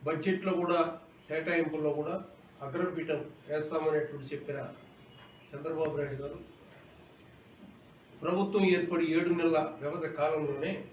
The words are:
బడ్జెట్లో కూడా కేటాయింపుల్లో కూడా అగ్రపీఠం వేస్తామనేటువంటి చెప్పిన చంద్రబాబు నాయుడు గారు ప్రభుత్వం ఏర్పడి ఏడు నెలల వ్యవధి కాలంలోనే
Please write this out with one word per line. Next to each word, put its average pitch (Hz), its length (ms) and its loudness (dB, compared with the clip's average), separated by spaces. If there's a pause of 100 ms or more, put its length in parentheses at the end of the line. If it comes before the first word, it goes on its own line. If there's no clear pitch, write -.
బడ్జెట్లో 180 520 0
కూడా 175 220 4 (480)
కేటాయింపుల్లో 156 680 0
కూడా 139 160 -2 (520)
అగ్రపీఠం 160 560 -2 (260)
వేస్తామనేటువంటి 151 840 0
చెప్పిన 139 240 -6 (920)
చంద్రబాబు 151 500 -2
నాయుడు 135 220 -4
గారు 143 160 -8 (1800)
ప్రభుత్వం 190 440 4 (100)
ఏర్పడి 170 400 2
ఏడు 170 240 4
నెలల 165 180 4 (220)
వ్యవధి 151 400 -4
కాలంలోనే 151 520 0 (200)